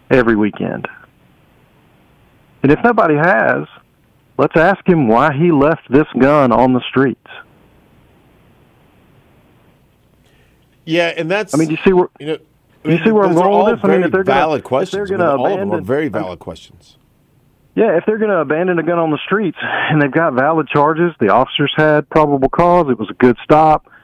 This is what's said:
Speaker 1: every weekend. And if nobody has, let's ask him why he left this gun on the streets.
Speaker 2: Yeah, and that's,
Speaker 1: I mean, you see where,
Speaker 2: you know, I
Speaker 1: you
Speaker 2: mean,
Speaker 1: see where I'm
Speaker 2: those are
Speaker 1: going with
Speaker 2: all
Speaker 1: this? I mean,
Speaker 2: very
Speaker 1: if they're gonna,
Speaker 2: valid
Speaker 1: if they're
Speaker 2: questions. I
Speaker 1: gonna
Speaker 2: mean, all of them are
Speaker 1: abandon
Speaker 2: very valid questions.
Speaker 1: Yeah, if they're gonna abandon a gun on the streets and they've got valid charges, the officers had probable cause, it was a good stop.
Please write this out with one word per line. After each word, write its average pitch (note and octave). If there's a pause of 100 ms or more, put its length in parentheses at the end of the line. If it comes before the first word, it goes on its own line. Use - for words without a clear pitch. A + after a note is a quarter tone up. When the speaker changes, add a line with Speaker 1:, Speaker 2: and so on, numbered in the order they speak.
(100)
Speaker 1:
every A#2
weekend. G#2 (1700)
And C#3
if D#3
nobody G#3+
has, D3+ (720)
let's C#3
ask F3+
him D#3+
why B2+
he E3
left D3+
this D3 (120)
gun C3+
on B2+
the B2
streets. - (3500)
Speaker 2:
Yeah, E3
and E3
that's, G#3
Speaker 1:
I D3
mean, D#3+
you D#3+
see G3
where, F3+ (120)
Speaker 2:
you C#3+
know, D#3
I -
Speaker 1:
you E3
Speaker 2:
mean, D#3+
Speaker 1:
see A3+
where G#3
I'm F3
Speaker 2:
those E3
are F3+
Speaker 1:
going G3+
with G#3
Speaker 2:
all A#3
Speaker 1:
this? A3
I G3+
mean, F#3+
Speaker 2:
very F3+
Speaker 1:
if D#3+
they're F#3+
gonna, C#3
Speaker 2:
valid D3+
Speaker 1:
if G2
they're -
Speaker 2:
questions. F#3
I G3
Speaker 1:
gonna D#3+
Speaker 2:
mean, -
all B2+
of F#4+
them F#3+
are G#2+
Speaker 1:
abandon F#2
Speaker 2:
very C#3
valid F#2
questions. - (800)
Speaker 1:
Yeah, G3
if F3
they're A3
gonna G3+
abandon E3
a D#3+
gun E3+
on E3
the C#3+
streets F#3+
and -
they've C#3+
got D#3
valid D3
charges, D#3
the G#2
officers C3
had D3+
probable C#3+
cause, F3
it A2+
was G#2+
a -
good B2
stop. D#3 (140)